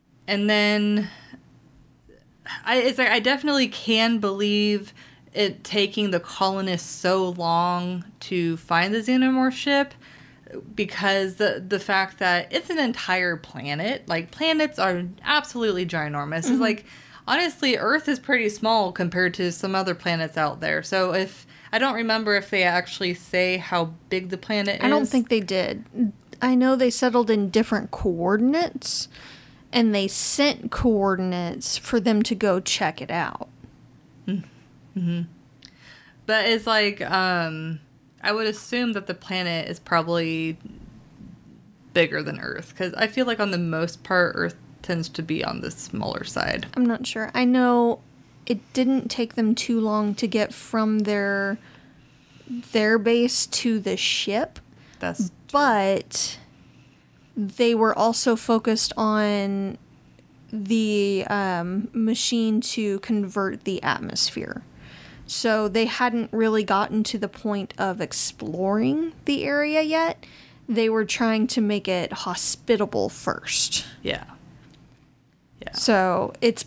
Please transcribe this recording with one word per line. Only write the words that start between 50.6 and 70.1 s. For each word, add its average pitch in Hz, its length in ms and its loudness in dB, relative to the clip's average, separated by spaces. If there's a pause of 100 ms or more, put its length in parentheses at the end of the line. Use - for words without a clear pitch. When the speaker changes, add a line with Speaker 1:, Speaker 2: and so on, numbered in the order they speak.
Speaker 2:
their, 202 580 0 (920)
their 233 500 2
base 233 480 2
to 226 340 0
the 185 160 -2
ship. - 600 -2 (400)
Speaker 1:
That's 180 300 -4
true. - 20 -20 (220)
Speaker 2:
But 214 840 2 (1000)
they 233 380 2
were 220 220 4
also 226 380 2
focused 226 640 2
on 208 800 0 (760)
the, 208 760 2
um, 190 640 -2
machine 226 720 2
to 202 380 -2
convert 202 640 -2
the 190 180 -2
atmosphere. - 800 -4 (640)
So 214 380 0
they 214 200 2
hadn't 233 460 -2
really 220 300 2
gotten 208 420 2
to 214 140 -4
the 202 100 -4
point 202 500 -6
of 190 220 -2
exploring 214 1120 -2 (120)
the 285 200 -2
area 294 380 0
yet. 320 420 0 (440)